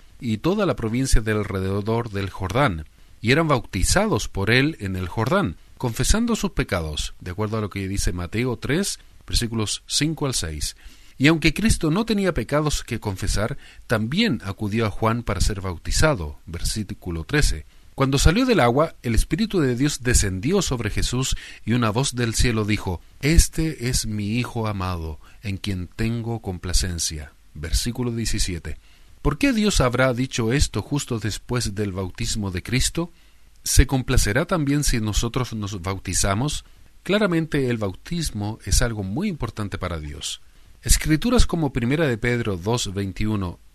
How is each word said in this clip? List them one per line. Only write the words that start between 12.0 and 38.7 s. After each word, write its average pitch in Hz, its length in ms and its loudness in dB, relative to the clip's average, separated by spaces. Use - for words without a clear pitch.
tenía 196 280 2
pecados 147 500 0
que 113 160 -4
confesar, 98 580 0
también 127 560 2
acudió 104 420 -2
a 101 60 0
Juan 113 320 0
para - 180 -2
ser 101 200 0
bautizado, 92 840 0
versículo 85 760 -6
trece. 113 420 2
Cuando 135 240 2
salió 190 260 6
del 226 140 4
agua, 131 420 4
el 113 140 -2
Espíritu 175 460 2
de 127 140 2
Dios 135 280 0
descendió 120 580 2
sobre 123 280 -2
Jesús - 460 0
y 107 80 2
una 120 160 4
voz 123 240 0
del 120 220 -2
cielo 110 300 2
dijo: 98 360 -2
"Este 160 680 2
es 127 160 -2
mi 107 320 -2
Hijo 117 300 -4
amado, 92 520 -4
en 98 160 -6
quien 92 300 -6
tengo 113 540 -4
complacencia". 87 920 -4
Versículo 117 580 -2
diecisiete. 107 640 -2
¿Por 147 160 0
qué 277 160 2
Dios 208 280 2
habrá 127 320 2
dicho 120 400 -2
esto 147 280 0
justo 131 380 -4
después 110 540 -4
del 101 200 -4
bautismo 95 580 -4
de 87 100 -4
Cristo? - 500 -2
¿Se - 240 6
complacerá 127 580 2
también 147 380 2
si 127 160 2
nosotros 113 540 -2
nos 104 280 -6
bautizamos? 98 840 0
Claramente 165 680 2
el 120 80 0
bautismo 110 880 -4
es 117 160 4